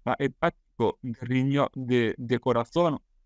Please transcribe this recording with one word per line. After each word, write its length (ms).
ah, 160
hepático 840
de 200
riño-, 520
de, 440
de 220
corazón 600